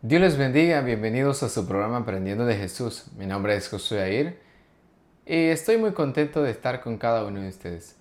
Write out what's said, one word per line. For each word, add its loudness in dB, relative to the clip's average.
Dios 4
les 6
bendiga, 4
bienvenidos 0
a 0
su -2
programa 0
Aprendiendo -2
de 2
Jesús. -6
Mi -10
nombre 2
es -6
Josué -2
Air -2
y 2
estoy 2
muy 2
contento 0
de 0
estar -4
con -8
cada 0
uno -6
de -8
ustedes. -12